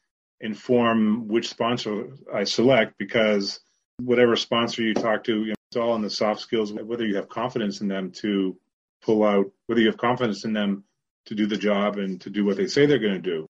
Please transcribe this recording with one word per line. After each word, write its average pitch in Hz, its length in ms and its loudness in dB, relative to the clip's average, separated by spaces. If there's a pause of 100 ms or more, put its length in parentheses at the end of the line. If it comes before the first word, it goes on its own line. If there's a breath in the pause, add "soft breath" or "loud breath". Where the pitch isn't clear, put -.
(400)
inform 113 880 2
which 117 220 0
sponsor 117 580 -4 (240)
I 104 120 -2
select, 113 520 2
because 104 640 0 (380)
whatever 120 360 4
sponsor 117 460 -2
you 110 140 0
talk 107 300 0
to, 113 160 0
you 110 80 -4
know, 107 60 -4 (160)
it's - 60 -6
all 117 200 0
in 110 40 -4
the 104 80 -4
soft 107 320 -2
skills, 107 320 -4
whether 113 340 -6
you 101 100 -2
have 95 120 -6
confidence 113 540 -4
in 101 60 -4
them 95 220 -6 (120)
to 98 340 -2 (460)
pull 107 200 2
out, 101 280 2 (160)
whether 117 160 2
you 110 60 6
have 104 100 -2
confidence 120 480 -2
in 110 80 -4
them 101 300 -2 (420)
to 113 80 -12
do 107 120 2
the 101 120 -2
job 101 400 0
and 95 240 -6
to 101 80 -14
do 101 160 0
what 98 100 2
they 98 100 0
say 143 200 4
they're 143 120 4
gonna 101 200 0
do. 82 280 -4 (120)